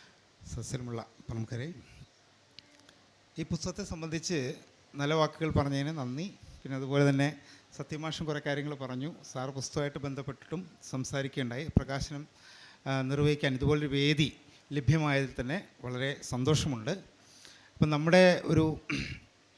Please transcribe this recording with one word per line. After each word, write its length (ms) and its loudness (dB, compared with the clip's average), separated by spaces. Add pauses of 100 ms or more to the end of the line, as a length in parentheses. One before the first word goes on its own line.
(520)
സദസ്സിലുമുള്ള 500 -8 (280)
പ്രമുഖരെ, 400 -6 (1700)
ഈ 140 -6
പുസ്തകത്തെ 420 -6
സംബന്ധിച്ച് 460 -4 (600)
നല്ല 220 2
വാക്കുകൾ 280 0 (100)
പറഞ്ഞതിന് 420 0
നന്ദി. 280 -6 (320)
പിന്നെ 200 -8
അതുപോലെ 280 2
തന്നെ 220 4 (480)
സത്യമാഷും 500 -8
കുറേ 180 -4
കാര്യങ്ങൾ 280 -2 (100)
പറഞ്ഞു. 260 -6 (220)
സാർ 160 -4 (100)
പുസ്തകമായിട്ട് 480 -4
ബന്ധപ്പെട്ടിട്ടും 560 -8 (300)
സംസാരിക്കുകയുണ്ടായി. 720 -4 (120)
പ്രകാശനം, 460 -2 (640)
ആ, 20 -2 (200)
നിർവഹിക്കാൻ 480 2
ഇതുപോലൊരു 400 2
വേദി 300 4 (480)
ലഭ്യമായതിൽ 600 2
തന്നെ 200 -2 (260)
വളരെ 260 -2 (200)
സന്തോഷമുണ്ട്. 640 2 (800)
ഇപ്പം 200 4
നമ്മുടെ 260 8 (300)
ഒരു 120 6 (960)